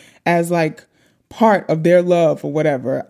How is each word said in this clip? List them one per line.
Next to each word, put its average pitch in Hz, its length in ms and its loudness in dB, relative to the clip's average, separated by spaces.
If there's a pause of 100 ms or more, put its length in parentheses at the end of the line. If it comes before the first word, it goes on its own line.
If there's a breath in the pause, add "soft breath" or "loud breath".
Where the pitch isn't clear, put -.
(240 soft breath)
as, 170 260 0
like, 160 340 -4 (440)
part 214 400 0
of 160 140 -2
their 175 200 4
love 170 420 0
or 147 80 -8
whatever. 135 560 -4